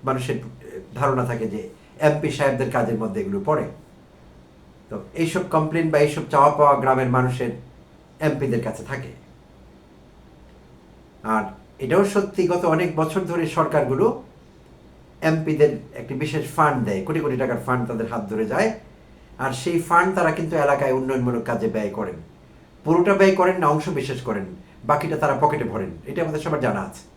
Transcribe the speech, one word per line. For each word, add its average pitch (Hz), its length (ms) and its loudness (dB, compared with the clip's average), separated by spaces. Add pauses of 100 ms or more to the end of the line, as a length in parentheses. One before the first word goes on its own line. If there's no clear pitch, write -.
মানুষের 131 340 -2 (560)
ধারণা 127 300 0
থাকে 113 240 -4
যে 101 120 -6 (400)
এমপি 151 300 2
সাহেবদের 131 400 0
কাজের 117 280 0
মধ্যে 104 220 -4
এগুলো 98 240 -4
পড়ে। 151 200 0 (1300)
তো 107 120 -10 (120)
এইসব 165 260 0 (100)
কমপ্লেন 156 400 2
বা 151 80 4
এইসব 147 320 2
চাওয়া - 200 6
পাওয়া 143 300 4
গ্রামের 127 280 2
মানুষের 127 420 0 (720)
এমপিদের 135 440 0
কাছে - 200 -8
থাকে। 127 240 -10 (2250)
আর 107 220 0 (340)
এটাও 175 260 4
সত্যি, 196 440 0
গত 175 160 0
অনেক 165 320 2
বছর 160 240 0
ধরে 170 260 -2
সরকারগুলো 147 760 0 (1000)
এমপিদের 156 560 2 (160)
একটি - 200 -10
বিশেষ 147 320 -4 (100)
ফান্ড 139 280 2
দেয়, 95 200 -2
কোটি 160 160 -2
কোটি 135 160 -2
টাকার 123 200 -2 (100)
ফান্ড 120 220 0
তাদের 110 240 -4
হাত 101 180 -6
ধরে 110 160 -2
যায়। 196 340 0 (580)
আর 131 140 -4
সেই 170 280 -2
ফান্ড 180 340 2
তারা 165 180 2
কিন্তু 160 240 -4
এলাকায় 143 360 2
উন্নয়নমূলক 127 520 0
কাজে 113 240 -2
ব্যয় 104 200 -2
করেন, 98 260 -6 (680)
পুরোটা 175 300 4
ব্যয় 190 200 6
করেন 185 240 2
না, 165 80 2
অংশ 151 220 2
বিশেষ 131 340 -4
করেন, 101 220 -4 (400)
বাকিটা 147 320 0
তারা 139 240 0
পকেটে 139 240 0
ভরেন, 95 260 -6 (160)
এটা 165 160 -4
আমাদের 156 180 -4
সবার 151 200 -2
জানা 104 200 0
আছে। - 200 -10 (160)